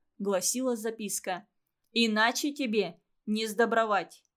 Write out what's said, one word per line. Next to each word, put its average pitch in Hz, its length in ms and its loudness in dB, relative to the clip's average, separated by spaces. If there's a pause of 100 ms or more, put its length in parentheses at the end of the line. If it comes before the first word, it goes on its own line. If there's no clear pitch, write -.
(180)
гласила 208 560 0
записка. 208 720 -6 (460)
«Иначе 233 600 2
тебе 214 480 -2 (240)
не 214 220 -2
сдобровать». 220 800 0 (120)